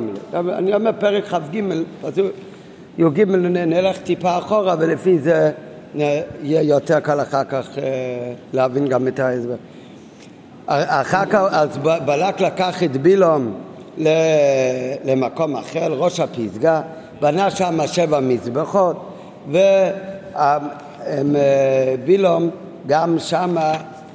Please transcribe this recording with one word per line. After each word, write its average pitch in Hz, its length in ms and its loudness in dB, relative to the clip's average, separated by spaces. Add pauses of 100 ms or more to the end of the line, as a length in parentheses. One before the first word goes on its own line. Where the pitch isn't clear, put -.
(340)
אני 175 400 0
אומר 220 240 2
פרק 202 260 0
כ"ג, 170 380 -4 (380)
פסוק 165 260 -2 (720)
י"ג, 165 220 2
נ-, 180 360 2
נלך 175 420 0
טיפה 175 400 -2
אחורה, 190 400 0
ולפי 165 400 2
זה 156 320 4 (440)
נ-, 147 60 -4 (420)
יהיה 151 200 2
יותר 147 380 2
קל 147 200 0
אחר 135 240 -2
כך, 131 340 -8
אה, 139 40 -6 (680)
להבין 131 360 0
גם 127 200 0
את 127 120 -2
ההסבר. 123 340 -2 (1120)
א-, 147 340 0
אחר 190 240 0
כך, 196 160 2 (100)
אז 156 280 0
ב-, 156 260 2
בלק 170 360 0
לקח 180 420 -2
את 139 140 0
בלעם 160 560 4 (460)
ל-, 156 100 2 (960)
למקום 135 520 0
אחר, 156 360 -4
ראש 170 280 0
הפסגה, 127 600 0 (400)
בנה 170 300 2
שם 175 360 -2
שבע 151 340 0
מזבחות, 139 760 0 (540)
וה-, 190 400 4 (1160)
הם, 143 300 0
אה, 135 580 4 (100)
בלעם 170 440 4 (380)
גם 160 320 2
שם 175 380 -2 (580)